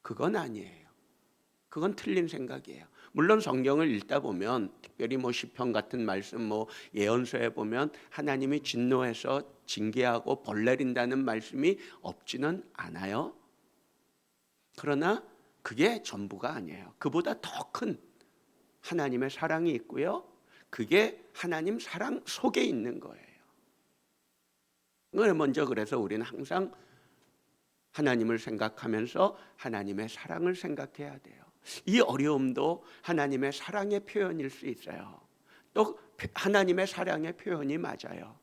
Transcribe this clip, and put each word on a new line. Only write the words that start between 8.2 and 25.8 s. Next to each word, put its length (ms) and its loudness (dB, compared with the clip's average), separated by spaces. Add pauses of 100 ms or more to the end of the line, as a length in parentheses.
진노해서 840 2 (220)
징계하고 760 0
벌 220 0
내린다는 580 2
말씀이 540 0 (240)
없지는 600 -4 (120)
않아요. 600 -4 (1400)
그러나 460 2 (380)
그게 400 2
전부가 520 -6
아니에요. 440 -10
그보다 440 0
더 300 -10
큰 280 -4 (840)
하나님의 480 -2
사랑이 440 0
있고요. 540 -4 (420)
그게 540 2 (100)
하나님 460 -2
사랑 460 -6
속에 380 2
있는 360 0
거예요. 260 -16 (1900)
그걸 220 6
먼저, 320 4
그래서 340 0